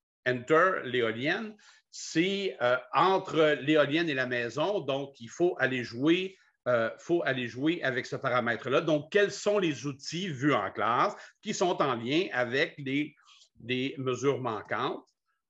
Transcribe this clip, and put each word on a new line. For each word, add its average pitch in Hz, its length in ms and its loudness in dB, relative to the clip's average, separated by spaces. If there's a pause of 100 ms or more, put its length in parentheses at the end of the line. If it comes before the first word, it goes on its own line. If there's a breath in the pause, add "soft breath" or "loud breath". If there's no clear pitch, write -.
(260)
enter, 156 580 2
l'éolienne, 127 680 -2 (360 soft breath)
c'est, 190 680 -2
euh, 123 160 4 (160)
entre 151 680 4
l'éolienne 151 480 2
et 147 60 -2
la 131 120 0
maison, 127 540 -2
donc 139 400 -6
il 117 100 -16
faut 175 280 0
aller 131 260 0
jouer, 160 520 0 (300 soft breath)
euh, 117 320 2
faut 170 260 0
aller 127 220 -2
jouer 147 360 -2
avec 127 240 -2
ce - 100 -8
paramètre-là. 123 640 0
Donc, 156 320 0
quels 202 180 4
sont 208 280 0
les 147 280 -2
outils 160 420 -8
vus 139 260 2
en 98 160 0
classe 123 440 2 (280 loud breath)
qui 214 120 -4
sont 185 260 0
en 143 140 0
lien 131 380 0
avec 131 460 0
les, 143 360 -4 (480 soft breath)
les 127 360 -4
mesures 127 420 0
manquantes ? » 117 640 -4 (440)